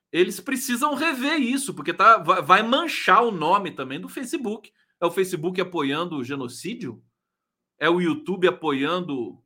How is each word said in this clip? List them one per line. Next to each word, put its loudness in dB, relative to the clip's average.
Eles 2
precisam -2
rever 0
isso, -2
porque -4
tá, 8
va-, 2
vai 4
manchar 4
o 2
nome 0
também -8
do -12
Facebook. -8
É 2
o 0
Facebook -2
apoiando -2
o -4
genocídio? -8
É 0
o 2
YouTube 0
apoiando -2
o -8